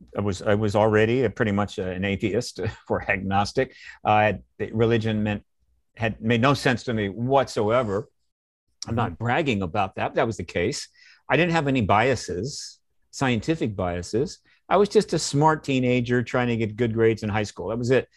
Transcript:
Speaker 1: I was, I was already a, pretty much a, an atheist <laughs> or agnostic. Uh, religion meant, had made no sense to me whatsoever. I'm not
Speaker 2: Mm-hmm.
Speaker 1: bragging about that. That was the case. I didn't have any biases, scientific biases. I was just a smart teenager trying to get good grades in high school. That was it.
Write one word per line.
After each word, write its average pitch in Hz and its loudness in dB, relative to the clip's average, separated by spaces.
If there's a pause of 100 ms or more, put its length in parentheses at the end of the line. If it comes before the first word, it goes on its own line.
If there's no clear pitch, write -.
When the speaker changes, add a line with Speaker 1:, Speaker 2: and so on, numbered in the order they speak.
(180)
Speaker 1:
I 107 -4
was, 101 -4
I 104 2
was 107 -2
already 110 4
a, 104 0
pretty 107 -2
much 101 -2
a, 92 -6
an 92 -6
atheist 98 -2 (140)
<laughs> - -20
or 101 -4
agnostic. 101 -2 (300)
Uh, 107 4 (380)
religion 110 2
meant, 104 -2 (520)
had 110 -4
made 117 2
no 139 6
sense 127 0
to 123 -4
me 104 -2
whatsoever. 117 0 (800)
I'm 117 -6
not 110 -2
Speaker 2:
Mm-hmm. 85 -10
Speaker 1:
bragging 123 0
about 95 -4
that. 110 -6
That 135 0
was 110 -6
the 98 -8
case. 95 -4 (400)
I 135 2
didn't 170 2
have 156 0
any 135 2
biases, 107 0 (320)
scientific 123 -2
biases. 92 -4 (280)
I 175 2
was 202 4
just 202 2
a 160 0
smart 156 2
teenager 123 2
trying 123 0
to 117 0
get 107 -2
good 113 0
grades 113 2
in 107 -4
high 107 0
school. 92 -10
That 113 -4
was 120 -2
it. 123 2